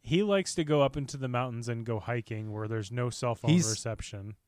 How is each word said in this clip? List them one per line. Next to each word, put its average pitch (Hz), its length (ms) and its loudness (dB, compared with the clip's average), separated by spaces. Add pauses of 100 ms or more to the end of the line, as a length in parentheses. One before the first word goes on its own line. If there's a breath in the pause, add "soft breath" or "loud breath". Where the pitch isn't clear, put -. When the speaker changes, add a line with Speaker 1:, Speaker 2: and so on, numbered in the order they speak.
Speaker 1:
He 175 220 2
likes 196 320 2
to 175 80 0
go 147 200 4
up 135 120 2
into 143 220 -4
the 135 100 -4
mountains 123 400 -2
and 117 180 -4
go 113 140 -2
hiking 110 540 -4
where 107 160 -4
there's 110 240 -4
no 123 160 0
cell 120 260 -2
phone 147 160 2
Speaker 2:
He's 160 180 6
Speaker 1:
reception. 107 640 -6 (120)